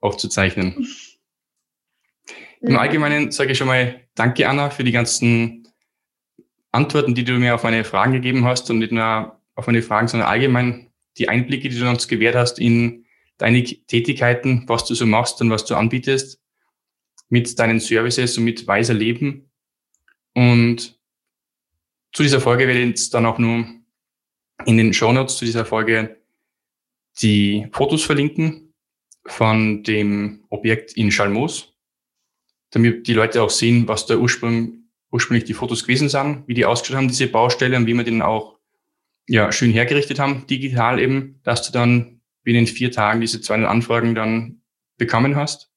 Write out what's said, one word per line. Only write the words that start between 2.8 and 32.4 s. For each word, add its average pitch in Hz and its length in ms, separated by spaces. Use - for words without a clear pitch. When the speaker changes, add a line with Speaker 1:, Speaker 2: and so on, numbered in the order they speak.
Speaker 1:
Allgemeinen 147 520
sage 135 200
ich 131 60
schon 135 80
mal 127 340
Danke, 120 340
Anna, 143 220
für 139 140
die 123 80
ganzen 117 760
Antworten, 143 420
die 123 100
du 123 100
mir 123 200
auf 113 100
meine 113 200
Fragen 110 280
gegeben 127 320
hast 123 260
und 117 80
nicht 113 140
nur 113 480
auf - 120
meine 117 160
Fragen, 110 260
sondern 113 200
allgemein 123 640
die - 120
Einblicke, 127 400
die 120 100
du 123 100
uns 120 180
gewährt 117 300
hast 120 240
in 117 440
deine 120 260
K-, - 120
Tätigkeiten, 123 800
was 117 160
du 120 100
so 117 120
machst 113 340
und 117 100
was 110 140
du - 100
anbietest 131 680
mit 120 280
deinen 113 220
Services 120 580
und 117 60
mit 117 240
Weiser 113 260
Leben. 120 560
Und 120 600
zu - 100
dieser 139 180
Folge 123 260
werde 123 140
ich 123 80
jetzt - 260
dann 113 120
auch 113 120
nur 117 280
in 113 120
den 113 160
Shownotes 127 440
zu - 80
dieser 113 200
Folge 110 560
die 104 500
Fotos 156 320
verlinken 151 680
von 110 580
dem 104 640
Objekt 110 460
in 104 180
Schalmoos, 107 640